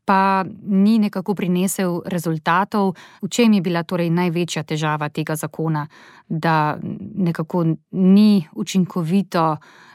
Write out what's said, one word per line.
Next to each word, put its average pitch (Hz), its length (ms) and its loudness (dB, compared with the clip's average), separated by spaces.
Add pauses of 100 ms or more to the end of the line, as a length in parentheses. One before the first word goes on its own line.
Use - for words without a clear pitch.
pa 190 380 2 (220)
ni 208 360 4
nekako 196 320 -4
prinesel 180 720 -2
rezultatov. 180 880 0 (280)
V 190 80 -6
čem 220 280 4
je 175 40 0
bila 170 200 -2
torej 170 280 -2
največja 170 520 -2
težava 151 480 -4
tega 156 240 -4
zakona, 156 520 -4 (420)
da 156 500 0 (480)
nekako 170 380 -2 (260)
ni 196 640 4
učinkovito 175 1040 0 (380)